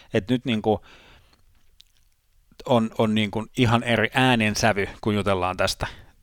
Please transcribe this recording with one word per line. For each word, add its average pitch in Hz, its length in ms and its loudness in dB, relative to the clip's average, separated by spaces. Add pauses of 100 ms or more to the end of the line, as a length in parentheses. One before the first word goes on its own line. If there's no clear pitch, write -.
(140)
Et 98 140 -2
nyt 123 160 -2
niin 110 180 -2
kuin 107 180 0 (1900)
on, 113 320 2
on 110 160 2
niin 107 160 0
kuin 107 160 -6 (100)
ihan 120 260 2
eri 110 320 0
äänensävy, 110 720 2 (120)
kun 107 140 0
jutellaan 92 420 -2
tästä, - 300 -2 (360)